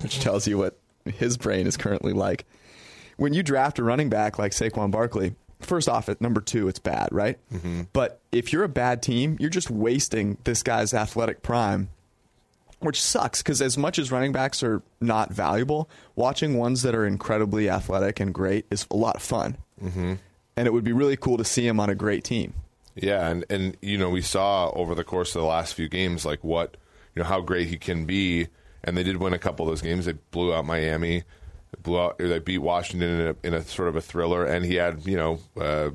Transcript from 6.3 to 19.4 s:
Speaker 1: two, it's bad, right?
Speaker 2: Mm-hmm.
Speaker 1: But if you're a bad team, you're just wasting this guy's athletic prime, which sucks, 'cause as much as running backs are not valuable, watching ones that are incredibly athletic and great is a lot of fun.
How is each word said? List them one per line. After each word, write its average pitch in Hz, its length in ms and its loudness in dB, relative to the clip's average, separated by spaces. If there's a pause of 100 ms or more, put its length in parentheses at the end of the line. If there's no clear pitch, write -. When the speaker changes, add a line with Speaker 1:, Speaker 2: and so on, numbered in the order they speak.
Speaker 1:
two, 104 260 0
it's 92 120 -4
bad, 53 320 -2
right? 107 260 0 (140)
Speaker 2:
Mm-hmm. 87 300 -4 (120)
Speaker 1:
But 131 260 0 (120)
if 120 200 0
you're 170 120 2
a 190 40 -2
bad 123 340 0
team, 131 380 0
you're 143 100 0
just 180 200 -2
wasting 110 720 2
this 120 180 0
guy's 113 300 2
athletic 110 500 -2
prime, 101 460 0 (920)
which 151 200 -2
sucks, - 420 0
'cause 139 200 0
as 131 160 0
much 151 220 0
as 127 100 -2
running 131 220 0
backs 131 300 -2
are 110 200 0 (180)
not 110 320 2
valuable, 117 560 0 (280)
watching 135 420 2
ones 120 240 2
that 123 120 2
are 110 120 4
incredibly 107 640 2
athletic 95 500 0
and 98 140 0
great 98 360 0
is 101 200 -4
a 92 60 0
lot 110 200 2
of - 60 -10
fun. 123 340 -2 (260)